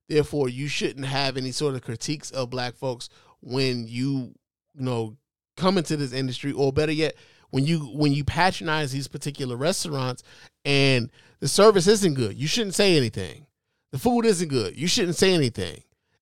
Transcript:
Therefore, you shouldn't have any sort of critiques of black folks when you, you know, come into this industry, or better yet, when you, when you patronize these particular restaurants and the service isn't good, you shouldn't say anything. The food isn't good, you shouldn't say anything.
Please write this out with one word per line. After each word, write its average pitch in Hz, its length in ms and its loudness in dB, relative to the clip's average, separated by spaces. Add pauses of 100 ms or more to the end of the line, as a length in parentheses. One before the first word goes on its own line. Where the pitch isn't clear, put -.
Therefore, 147 400 0
you 131 220 -6
shouldn't 139 380 -4
have 135 280 -2
any 131 160 -6
sort 139 240 -2
of 123 60 -8
critiques 147 500 -8
of 131 180 -6
black 123 260 -6
folks 131 340 -8 (320)
when 123 480 -2
you, 127 440 -4 (400)
you 143 80 -16
know, 117 360 -4 (400)
come 190 200 2
into 156 200 0
this 135 160 -4
industry, 131 380 -4
or 135 200 0
better 151 200 0
yet, 151 240 -2 (340)
when 135 160 0
you, 165 140 2
when 143 340 0
you 143 100 0
patronize 156 680 0
these 135 160 -6
particular 135 480 -8
restaurants 135 680 -4 (400)
and 139 460 4 (300)
the 147 80 -2
service 196 400 6
isn't 196 260 4
good, 110 240 -2
you 139 100 -4
shouldn't 202 280 -2
say 196 220 4
anything. 104 480 -2 (460)
The 139 80 -6
food 240 260 2
isn't 180 240 2
good, 113 280 -2
you 156 100 -2
shouldn't 175 280 0
say 190 180 4
anything. 117 500 -2 (380)